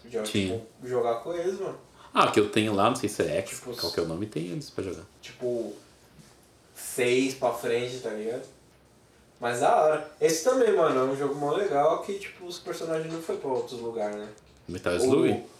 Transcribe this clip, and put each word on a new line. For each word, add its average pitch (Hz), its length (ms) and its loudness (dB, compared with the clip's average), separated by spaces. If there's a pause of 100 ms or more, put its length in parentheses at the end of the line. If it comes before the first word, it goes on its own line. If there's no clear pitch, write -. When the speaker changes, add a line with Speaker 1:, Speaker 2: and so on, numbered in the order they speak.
Speaker 1:
podia, 113 220 -6
Speaker 2:
Tinha. 98 300 0
Speaker 1:
tipo, - 340 -10
jogar 117 280 2
com 160 180 -6
eles, 185 260 -2
mano. 151 160 -6 (380)
Speaker 2:
Ah, - 180 6
que - 80 4
eu 104 100 6
tenho 110 240 2
lá, 101 160 6
não 131 60 2
sei - 140 -2
se - 120 -2
é 85 180 0
X, - 100 -4 (100)
Speaker 1:
Tipo, - 160 -10
Speaker 2:
qual - 160 -4
que - 80 -2
é 85 40 0
o 80 40 -2
nome, 87 200 -4
tem 156 180 -8
eles - 240 -8
pra - 140 -8
jogar. 85 200 -10 (180)
Speaker 1:
Tipo, 117 520 -6 (1000)
seis 131 600 0
pra 104 160 0
frente, 123 480 -2
tá 113 100 -8
ligado? 110 340 -6 (960)
Mas 123 200 -2
da - 160 4
hora. 156 440 2
Esse 160 240 4
também, 254 320 4
mano, 151 240 4
é 127 40 2
um 135 140 0
jogo 143 180 -2
mó 143 180 0
legal 160 480 2
que, 202 120 -6
tipo, - 320 -10
os 175 140 -10
personagens 165 520 -6
não 165 100 -6
foi - 160 -4
pra 139 120 -6
outros 120 320 -4
lugares, 107 340 -4
né? 104 120 -10 (400)
Speaker 2:
Metal 90 260 -2
Speaker 1:
O 87 40 2
Speaker 2:
Slug? 131 460 4 (160)